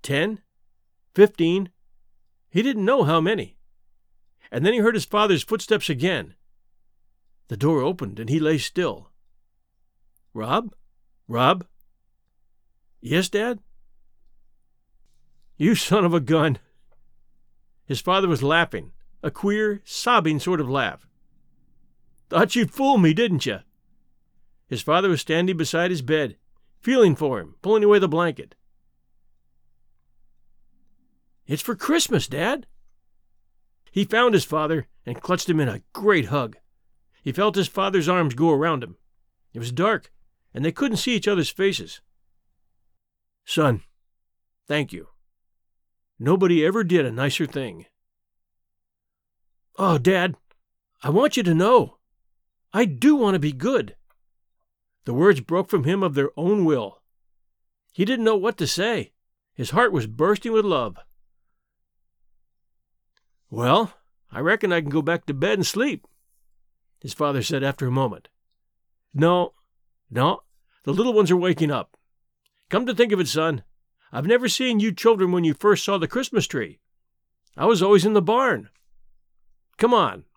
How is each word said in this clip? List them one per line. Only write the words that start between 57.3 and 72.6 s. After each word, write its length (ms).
He 140
didn't 180
know 140
what 220
to 80
say. 460
His 160
heart 200
was 140
bursting 480
with 100
love. 320
"Well, 500
I 120
reckon 300
I 80
can 120
go 100
back 240
to 80
bed 200
and 120
sleep," 420
his 160
father 260
said 220
after 240
a 40
moment. 380
No, 440
no, 320
the 100
little 200
ones 180
are 40
waking 360
up. 260